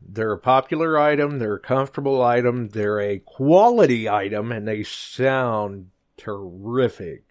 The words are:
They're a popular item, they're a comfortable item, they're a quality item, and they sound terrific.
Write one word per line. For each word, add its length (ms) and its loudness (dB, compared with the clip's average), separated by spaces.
They're 320 -6
a 60 -4
popular 580 0
item, 440 2
they're 160 -2
a 40 -8
comfortable 600 -2
item, 460 2
they're 320 -2
a 180 -2
quality 880 4
item, 440 -2
and 160 -8
they 160 -4
sound 1040 -4
terrific. 1160 -6